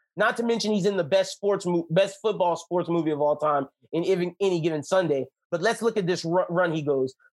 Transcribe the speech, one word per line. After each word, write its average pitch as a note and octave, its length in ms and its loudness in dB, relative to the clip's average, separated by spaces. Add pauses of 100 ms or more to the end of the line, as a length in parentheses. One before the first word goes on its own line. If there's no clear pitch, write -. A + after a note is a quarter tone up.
(160)
Not G#3+ 200 0
to A#3 80 -2
mention A#3 260 0
he's G3 160 2
in G3+ 100 0
the F3+ 60 0
best F#3 300 0
sports G3 340 -2
mo-, F3 240 0
best F#3+ 320 0
football F3+ 320 0
sports E3+ 340 -4
movie E3+ 220 0
of D3 100 0
all D3 160 2
time D3 300 0 (260)
in E3 120 -2
even, F3 360 0
Any F#3 200 2
Given D#3 240 -2
Sunday. D3+ 420 0 (240)
But B2+ 100 -4
let's A3 220 0
look A3 140 0
at G3 100 0
this F#3 180 -2
ru-, F3 240 2
run F3 240 2
he D#3 100 -2
goes. C3+ 320 0 (260)